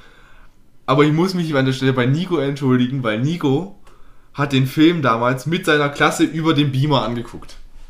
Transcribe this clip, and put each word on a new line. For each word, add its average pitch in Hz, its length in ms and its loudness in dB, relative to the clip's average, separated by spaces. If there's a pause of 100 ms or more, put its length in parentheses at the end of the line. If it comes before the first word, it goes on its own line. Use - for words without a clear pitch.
(880)
Aber 143 180 4
ich 151 80 2
muss 185 220 0
mich 160 220 -2
an 131 80 2
der 131 80 0
Stelle 131 220 0
bei 123 120 2
Nico 170 300 0
entschuldigen, 135 680 0
weil 110 180 -2
Nico 156 540 -2 (600)
hat 139 180 -4
den 131 140 2
Film 160 360 4
damals 123 440 0
mit 185 180 -2
seiner 147 240 2
Klasse 156 360 0
über 160 300 0
den 139 180 2
Beamer 135 300 2
angeguckt. 117 540 -8 (340)